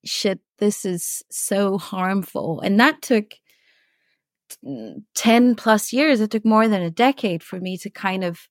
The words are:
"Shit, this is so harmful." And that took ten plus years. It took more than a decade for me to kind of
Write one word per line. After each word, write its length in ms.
"Shit, 340
this 280
is 440
so 460
harmful." 840
And 180
that 220
took 320
ten 400
plus 380
years. 280
It 100
took 140
more 240
than 140
a 80
decade 520
for 160
me 200
to 120
kind 320
of 280